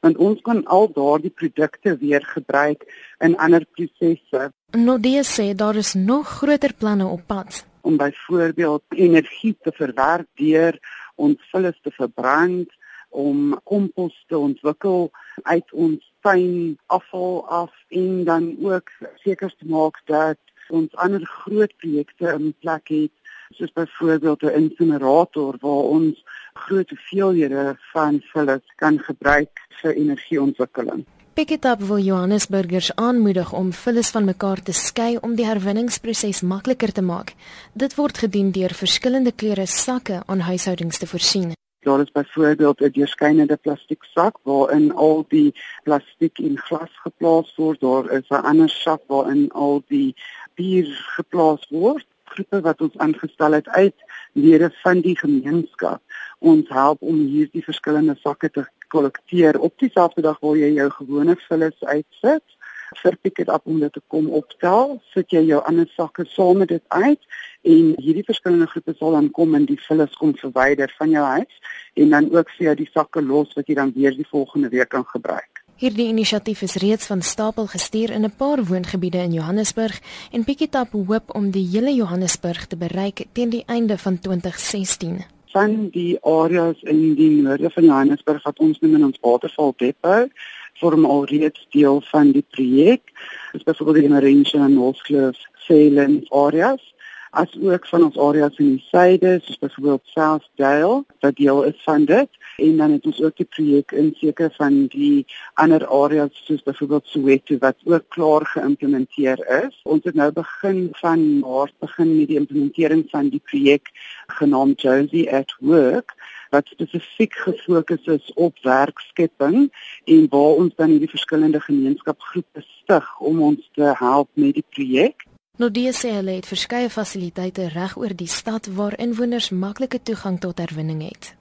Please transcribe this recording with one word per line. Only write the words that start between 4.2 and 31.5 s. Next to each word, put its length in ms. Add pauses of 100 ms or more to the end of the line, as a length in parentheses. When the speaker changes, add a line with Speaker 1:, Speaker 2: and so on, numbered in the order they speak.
Speaker 2:
Nodie 480
sê 300
daar 220
is 180
nog 340
groter 480
planne 300
op 200
pad. 380 (160)
Speaker 1:
Om 160
byvoorbeeld 920
energie 760
te 100
verwerk 600
deur 420 (380)
ons 260 (120)
vullis 280
te 160
verbrand, 720 (400)
om 560
kompos 520 (120)
te 100
ontwikkel 720 (340)
uit 300
ons 480
tuin 560 (100)
afval 640
af 240 (160)
en 360
dan 260 (100)
ook 300 (340)
seker 320
te 140
maak 340
dat 340 (300)
ons 260
ander 300
groot 520
projekte 580
in 260
plek 280
het, 240 (420)
soos 180
byvoorbeeld 680
'n 200
insinerator 1000
waar 240 (120)
ons 280 (280)
groot 360
hoeveelhede 880 (160)
van 280 (120)
vullis 340 (100)
kan 220
gebruik 640 (180)
vir 140
energieontwikkeling. 1080 (300)
Speaker 2:
Pick 160